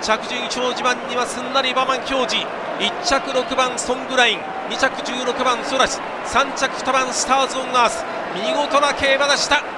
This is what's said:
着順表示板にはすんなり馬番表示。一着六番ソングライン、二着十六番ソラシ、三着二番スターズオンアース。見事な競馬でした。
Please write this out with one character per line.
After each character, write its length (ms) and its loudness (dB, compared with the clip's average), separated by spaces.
着 240 0
順 140 -4
表 340 -2
示 80 -4
板 100 4
に 60 -2
は 100 0
す 160 -6
ん 120 -6
な 80 4
り 100 0
馬 140 2
番 120 0
表 320 0
示。 160 0
一 120 0
着 240 2
六 240 0
番 220 2
ソ 180 -2
ン 120 -8
グ 100 0
ラ 100 6
イ 80 2
ン、 40 -6
二 80 -6
着 140 2
十 80 -4
六 180 -2
番 200 2
ソ 140 -2
ラ 100 4
シ、 120 -4
三 320 2
着 100 0
二 80 -2
番 220 2
ス 140 0
タ 80 4
ー 120 4
ズ 100 -4
オ 40 -4
ン 80 -6
ア 160 4
ー 40 6
ス。 140 -4
見 180 -2
事 300 2
な 120 2
競 220 2
馬 120 2
で 100 4
し 100 0
た。 160 2